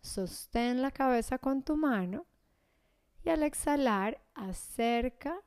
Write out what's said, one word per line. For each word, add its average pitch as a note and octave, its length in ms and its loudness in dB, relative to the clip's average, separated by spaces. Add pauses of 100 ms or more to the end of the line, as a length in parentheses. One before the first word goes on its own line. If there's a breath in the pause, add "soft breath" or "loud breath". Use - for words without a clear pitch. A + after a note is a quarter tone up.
Sostén A#3+ 800 -2
la C4+ 100 0
cabeza B3+ 480 0
con C4+ 220 0
tu D4+ 140 -2
mano A#3+ 500 0 (1000)
y E4+ 60 2
al D#4 120 4
exhalar C4 800 2 (120)
acerca A#3 1120 -2